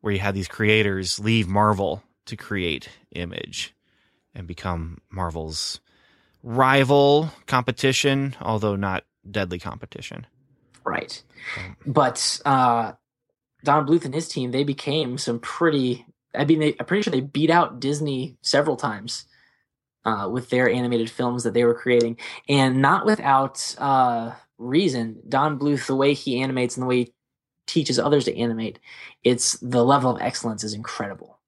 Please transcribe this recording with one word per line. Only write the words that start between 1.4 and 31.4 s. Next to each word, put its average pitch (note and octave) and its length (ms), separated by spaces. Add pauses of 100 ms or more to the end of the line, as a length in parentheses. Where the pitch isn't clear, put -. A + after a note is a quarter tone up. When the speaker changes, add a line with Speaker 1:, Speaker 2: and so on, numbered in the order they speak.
Speaker 1:
Marvel G2 540 (240)
to - 100
create F2+ 540 (220)
Image - 640 (580)
and F2 140
become E2 540 (100)
Marvel's D#2+ 720 (640)
rival, C#3 880 (160)
competition, C3+ 960
although G#2+ 340
not G2 280 (260)
deadly F#2 300
competition. - 680 (580)
Speaker 2:
Right. - 380 (360)
Speaker 1:
Um, F#2 180 (100)
Speaker 2:
But, C3+ 600
uh, B2 480 (680)
Don D3 220
Bluth D#3+ 200
and C3+ 80
his D#3+ 160
team, B2 220
they C3 120
became C#3 540
some A#2+ 220
pretty, C3+ 680 (280)
I C#3+ 120
mean, D#3 140
they, D3+ 200
I'm - 60
pretty G3+ 180
sure F#3+ 80
they C3 100
beat C#3+ 280
out E3+ 300
Disney C#3 640
several D3 360
times. G#2+ 480 (800)
Uh, G#2 260
with B2 180
their B2+ 200
animated A#2+ 400
films B2 340
that A2+ 100
they A#2+ 120
were A#2 80
creating. A#2 440 (300)
And C3+ 340
not E3 240
without, C#3 720
uh, B2 540 (260)
reason, B2 600 (100)
Don C#3+ 320
Bluth, C#3+ 280
the C3+ 80
way C#3 180
he C3 280
animates C3 340
and B2+ 80
the B2+ 40
way B2+ 180
he - 80 (520)
teaches C#3 340
others C#3+ 260
to - 120
animate, A2+ 420 (440)
it's, A#2+ 360
the B2 240
level C3 320
of - 60
excellence A2 420
is G#2+ 100
incredible. G#2 640 (100)